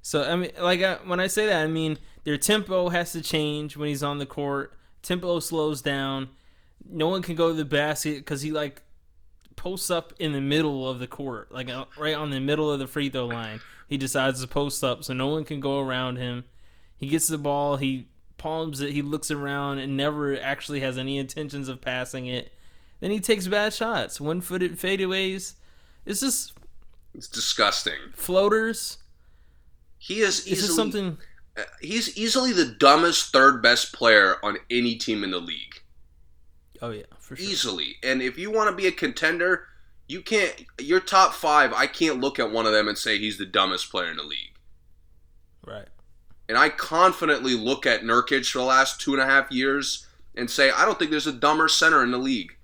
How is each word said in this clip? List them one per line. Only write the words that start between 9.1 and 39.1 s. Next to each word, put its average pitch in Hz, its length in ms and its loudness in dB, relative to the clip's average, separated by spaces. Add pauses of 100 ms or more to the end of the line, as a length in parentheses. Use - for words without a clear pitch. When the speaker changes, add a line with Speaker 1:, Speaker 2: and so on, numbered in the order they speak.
Speaker 1:
posts 185 340 -6
up 170 280 -2
in 156 140 -2
the 139 80 -2
middle 139 480 0
of 127 100 -6
the 123 80 -8
court, 127 460 -10
like, 127 160 -8
uh, 131 160 -10 (120)
right 151 200 -2
on 151 140 -4
the 135 100 -4
middle 151 300 0
of 143 80 -2
the 135 80 -4
free 143 220 -4
throw 127 180 -4
line. 113 340 -8 (280)
He 147 80 -4
decides 131 440 0
to 127 60 -8
post 143 360 -4
up 131 220 -2
so 135 100 -8
no 131 140 -2
one 156 160 -2
can 147 160 -10
go 139 200 -2
around 127 360 -4
him. 123 280 -8 (520)
He 139 120 -10
gets 156 200 0
the 156 100 -2
ball, 143 380 0
he 135 320 -4 (300)
palms 160 420 -6
it, 139 120 -4
he 143 100 -2
looks 143 280 -6
around 143 480 -4
and 135 180 -4
never 143 440 -2
actually 139 400 -6
has 131 180 -4
any 135 200 -4
intentions 139 500 -8
of 127 120 -10
passing 127 460 -8
it. 127 260 -8 (480)
Then 185 100 -4
he 214 100 -2
takes 196 280 0
bad 208 260 0
shots, 214 460 -4
one-footed 175 580 -2
fadeaways. 190 760 -2 (520)
It's 202 140 -4
just - 320 -2 (600)
Speaker 2:
It's - 140 -16
disgusting. 101 720 0 (160)
Speaker 1:
floaters. 214 840 0 (1000)
Speaker 2:
He 208 220 -6
is 196 200 2
Speaker 1:
It's - 80 -14
just 190 140 0
Speaker 2:
easily 202 140 2
Speaker 1:
something 202 420 -2 (360)
Speaker 2:
uh, 107 100 -8 (180)
he's 220 340 -4
easily 233 360 0
the 175 120 4
dumbest 147 680 6
third 135 300 8
best 120 320 4
player 104 500 6
on 101 140 -2 (140)
any 120 240 0
team 110 280 -2
in 95 100 -4
the 90 60 -4
league. 80 440 -12 (1000)
Speaker 1:
Oh, 120 100 -8
yeah, 107 120 -12 (180)
for - 160 -16
sure. 185 100 -10
Speaker 2:
Easily. 95 560 -2
And 131 200 2
if 127 160 -2
you 196 120 -6
wanna 214 220 4
be 190 140 0
a 180 60 6
contender, 170 760 0 (420)